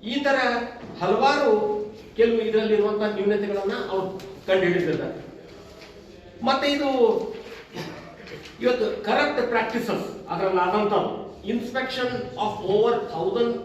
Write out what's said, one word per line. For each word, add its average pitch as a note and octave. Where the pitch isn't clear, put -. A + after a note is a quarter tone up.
ಈ C#4
ತರ C#4
ಹಲವಾರು G#3+
ಕೆಲವು A#3
ಇದರಲ್ಲಿರುವಂತಹ G#3
ನ್ಯೂನತೆಗಳನ್ನ G3+
ಅವ್ರು F#3+
ಕಂಡುಹಿಡಿದಿದ್ದಾರೆ. F3
ಮತ್ತೆ C#4+
ಇದು C#4+
ಇವತ್ತು A#3+
ಕರಪ್ಟ್ B3+
ಪ್ರಾಕ್ಟೀಸಸ್ -
ಅದರಲ್ಲಿ F#3
ಆದಂಥವು, G3
inspection B3
of G#3+
over A3+
thousand A#3